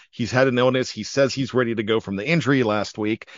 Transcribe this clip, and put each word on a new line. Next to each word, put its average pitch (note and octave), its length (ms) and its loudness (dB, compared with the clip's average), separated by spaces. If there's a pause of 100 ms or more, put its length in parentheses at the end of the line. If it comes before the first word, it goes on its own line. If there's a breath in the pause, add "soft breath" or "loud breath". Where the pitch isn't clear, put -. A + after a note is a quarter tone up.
(100)
he's A2 200 -6
had B2+ 180 4
an B2 100 0
illness. B2+ 320 2
He G#2+ 140 -10
says C3+ 280 0
he's C3 220 -6
ready A#2 200 0
to A2+ 80 -2
go A2 180 2
from G2 160 -6
the G#2 100 -6
injury C#3 380 2
last G#2 340 -2
week. G#2+ 400 -4